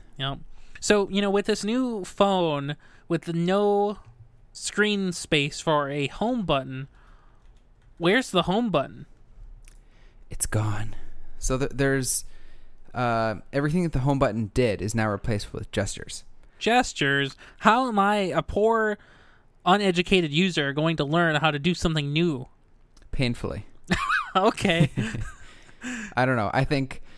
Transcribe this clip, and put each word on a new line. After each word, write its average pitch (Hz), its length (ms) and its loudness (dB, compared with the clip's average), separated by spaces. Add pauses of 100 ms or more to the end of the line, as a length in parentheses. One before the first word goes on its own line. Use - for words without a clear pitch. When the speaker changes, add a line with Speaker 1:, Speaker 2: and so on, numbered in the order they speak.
(180)
Speaker 1:
Yep. 139 220 -6 (400)
So, 208 280 2
you 196 140 0
know, 202 80 0
with 202 160 0
this 208 180 -2
new 233 400 -2
phone, 160 720 2 (320)
with 165 140 0
the 170 100 -6
no 202 680 2 (540)
screen 202 600 0
space 147 480 -2
for 147 280 2
a 143 200 -2
home 233 360 -2
button, 135 440 -2 (1120)
where's 196 320 2
the 175 120 4
home 214 280 0
button? 135 360 -2 (1200)
Speaker 2:
It's - 180 -4
gone. - 480 0 (440)
So - 200 0
th-, 135 140 0
there's, 135 520 2 (680)
uh, 113 420 0 (160)
everything 151 320 0
that 160 80 -2
the 131 80 0
home 139 180 2
button 113 360 0
did 110 280 2
is 101 120 -2
now 110 140 0
replaced 104 440 -2
with - 200 -8
gestures. - 520 -6 (340)
Speaker 1:
Gestures? 139 800 2 (240)
How 247 280 4
am 214 100 0
I, 202 180 4
a 170 260 0
poor, 214 560 0 (640)
uneducated 180 680 4
user, 156 400 2
going 156 240 2
to 151 80 0
learn 160 320 2
how 151 140 2
to 147 80 -2
do 165 160 2
something 156 380 -2
new? 156 360 0 (600)
Speaker 2:
Painfully. - 560 -2 (220)
Speaker 1:
<laughs> 180 80 0 (380)
Okay. 185 560 4 (640)
Speaker 2:
<laughs> 233 640 -12
I 127 80 2
don't 127 120 2
know. 104 180 0
I 135 100 2
think, 135 380 -2 (160)